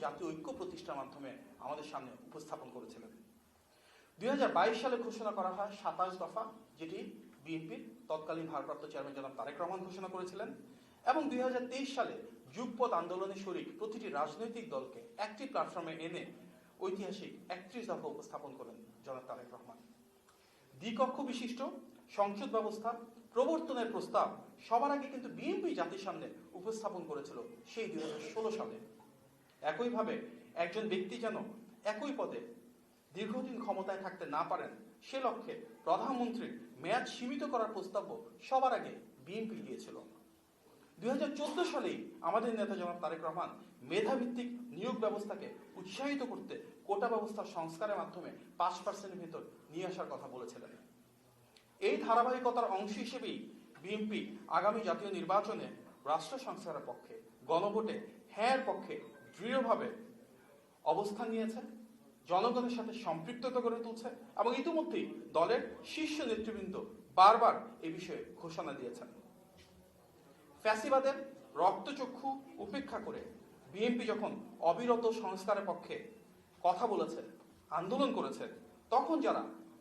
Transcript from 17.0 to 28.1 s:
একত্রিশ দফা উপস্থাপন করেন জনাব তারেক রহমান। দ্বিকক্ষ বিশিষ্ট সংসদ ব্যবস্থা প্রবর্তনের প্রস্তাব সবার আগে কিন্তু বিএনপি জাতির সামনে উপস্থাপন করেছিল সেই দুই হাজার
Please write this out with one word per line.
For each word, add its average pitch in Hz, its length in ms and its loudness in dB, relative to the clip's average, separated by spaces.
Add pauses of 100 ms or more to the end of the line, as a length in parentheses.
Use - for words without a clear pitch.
একত্রিশ 202 360 -10
দফা 156 240 -4
উপস্থাপন 147 440 -10
করেন 120 180 -12 (280)
জনাব 131 240 -8
তারেক 120 260 -10
রহমান। 120 240 -18 (1040)
দ্বিকক্ষ 254 360 2 (140)
বিশিষ্ট 240 300 -4 (580)
সংসদ 202 380 2
ব্যবস্থা 220 340 0 (440)
প্রবর্তনের 269 600 4
প্রস্তাব 180 340 4 (400)
সবার 254 280 6
আগে 277 120 -2
কিন্তু 247 200 -8 (100)
বিএনপি 349 360 0
জাতির 175 320 0
সামনে 165 200 -4 (260)
উপস্থাপন 185 580 -4
করেছিল 139 280 -6 (340)
সেই 214 200 -4
দুই 160 100 -4
হাজার 156 200 -4 (120)